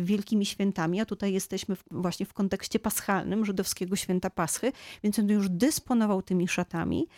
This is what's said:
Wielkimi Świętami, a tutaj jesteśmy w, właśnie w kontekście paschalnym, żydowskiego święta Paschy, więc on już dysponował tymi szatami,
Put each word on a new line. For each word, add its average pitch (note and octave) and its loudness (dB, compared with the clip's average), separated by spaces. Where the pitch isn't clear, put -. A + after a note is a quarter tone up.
Wielkimi G3+ 0
Świętami, F#3+ 0
a A3 0
tutaj G3+ -2
jesteśmy F#3+ -4
w, - -14
właśnie - -2
w - -12
kontekście G3 -2
paschalnym, G3+ 0
żydowskiego F#3+ -2
święta F#3 0
Paschy, F#3+ -2
więc G#3 2
on G#3 4
już G3+ 4
dysponował G#3 2
tymi F3+ 2
szatami, - -2